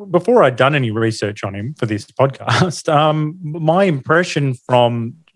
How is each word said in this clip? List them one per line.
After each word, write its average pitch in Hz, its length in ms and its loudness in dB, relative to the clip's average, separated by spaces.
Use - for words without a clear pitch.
before 180 340 4
I'd 131 120 2
done 131 180 2
any 127 160 0
research 107 520 -2
on 98 120 -6
him 110 240 -8
for - 80 -2
this 104 200 -4
<laughs> - 140 -8
podcast, 135 720 0
um, 151 500 0
my 160 420 0
impression 156 720 0
from, 120 600 0